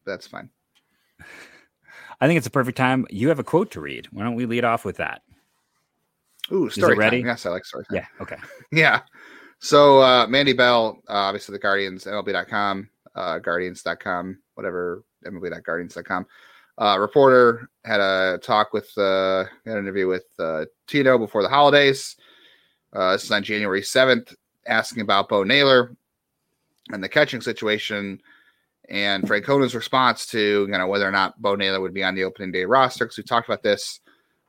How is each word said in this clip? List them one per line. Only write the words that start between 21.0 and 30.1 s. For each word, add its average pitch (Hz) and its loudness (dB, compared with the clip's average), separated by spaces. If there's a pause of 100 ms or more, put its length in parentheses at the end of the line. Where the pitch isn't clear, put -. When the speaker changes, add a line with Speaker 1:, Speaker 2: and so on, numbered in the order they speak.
Speaker 1:
before 107 -2
the 95 0
holidays. 143 4 (760)
Uh, 92 0
this 98 -2
is - -8
on 101 0
January 101 -4
seventh, 127 2 (320)
asking 113 -4
about 101 0
Bo 101 0
Naylor 127 2 (960)
and 101 -10
the 95 -6
catching 139 0
situation 104 -6 (680)
and 101 -2
Francona's 120 0
response 123 0